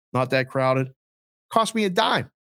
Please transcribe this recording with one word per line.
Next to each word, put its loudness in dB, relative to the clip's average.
not -2
that 0
crowded. 0
Cost 0
me 0
a 0
dime. 0